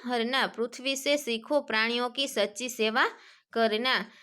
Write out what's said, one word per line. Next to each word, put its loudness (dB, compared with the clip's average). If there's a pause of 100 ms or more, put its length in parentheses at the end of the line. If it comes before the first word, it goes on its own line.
હરના, 0
પૃથ્વી -4
સે 2
શીખો -2
પ્રાણીઓ 0
કી -2
સચ્ચી -2
સેવા 0 (420)
કરના." 2 (180)